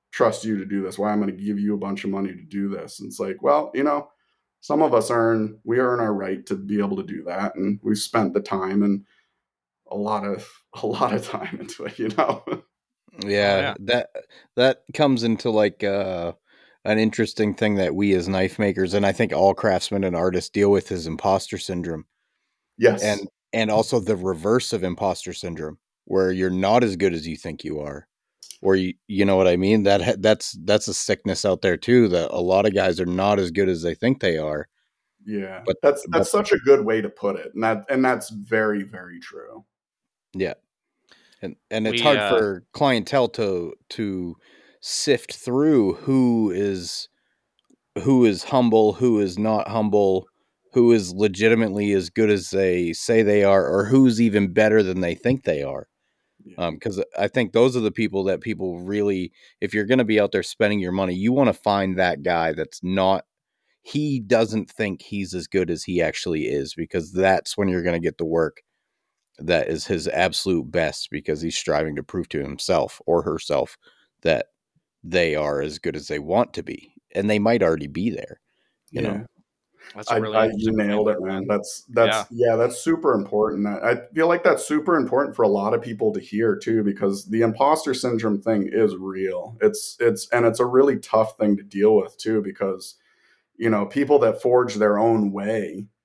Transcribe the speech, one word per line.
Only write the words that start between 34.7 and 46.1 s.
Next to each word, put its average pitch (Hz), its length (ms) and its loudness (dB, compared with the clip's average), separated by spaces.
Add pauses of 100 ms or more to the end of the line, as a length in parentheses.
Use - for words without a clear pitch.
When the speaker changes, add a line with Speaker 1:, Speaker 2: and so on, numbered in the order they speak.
Speaker 1:
Yeah. 95 400 -10
Speaker 2:
But 92 180 -2
Speaker 1:
That's, - 260 4
that's - 220 0
Speaker 2:
but 208 140 2
Speaker 1:
such - 80 -6
a 170 60 4
good 135 260 6
way 110 160 2
to 101 80 -4
put 98 260 -4
it. 80 180 -12
And 110 100 -4
that, 110 260 0
and 131 140 2
that's 123 260 0
very, 107 540 -2
very 90 360 -16
true. 55 460 -18 (680)
Speaker 2:
Yeah. 92 200 -4 (880)
And, 92 120 -12 (160)
and 110 160 -2
it's 110 120 0
Speaker 3:
We, - 20 -2
Speaker 2:
hard 143 160 4
Speaker 3:
uh, 104 120 0
Speaker 2:
for 104 420 0
clientele 131 580 2
to, 95 440 -4 (160)
to 92 460 -6 (440)
sift - 540 -2
through 127 600 2
who 120 560 2